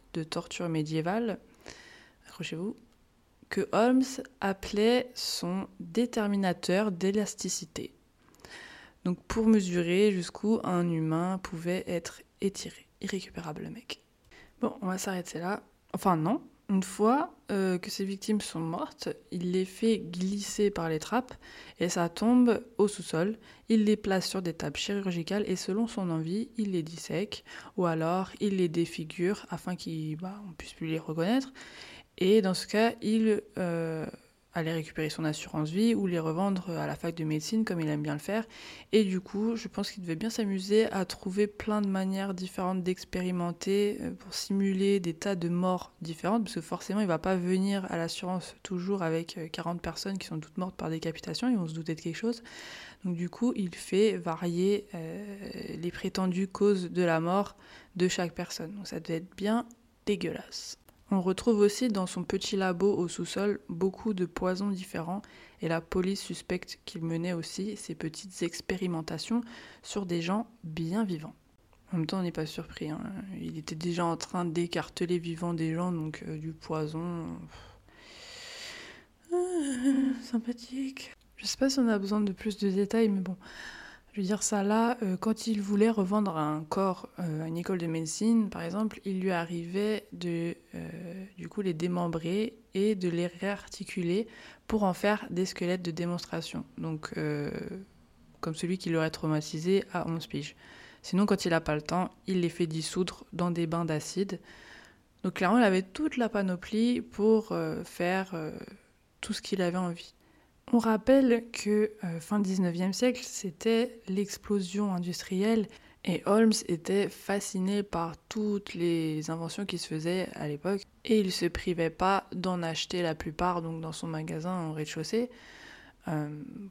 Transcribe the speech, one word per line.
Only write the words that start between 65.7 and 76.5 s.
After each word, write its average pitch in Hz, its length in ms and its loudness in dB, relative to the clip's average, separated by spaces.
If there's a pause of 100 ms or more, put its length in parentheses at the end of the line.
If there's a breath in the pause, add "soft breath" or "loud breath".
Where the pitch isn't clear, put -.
police 190 380 0
suspecte - 640 -6
qu'il 165 180 -8
menait 165 300 0
aussi 190 420 -6
ses - 180 -10
petites 165 480 -8
expérimentations 175 1000 -2 (400 loud breath)
sur 202 240 -4
des 170 160 0
gens 202 260 0 (160)
bien 165 400 -2
vivants. 160 300 -4 (580)
En 180 60 2
même 160 80 2
temps, 190 120 0
on 185 40 0
n'est 175 100 0
pas 160 140 -2
surpris, - 420 -8
hein. 151 120 -4 (380)
Il 160 200 -8
était 156 180 -8
déjà 175 280 0
en 170 120 2
train 175 300 -4
d'écarteler 170 720 0
vivant 170 340 -4
des 160 220 0
gens, 180 180 0
donc, 156 340 -4
euh, 160 120 -6
du 160 140 -8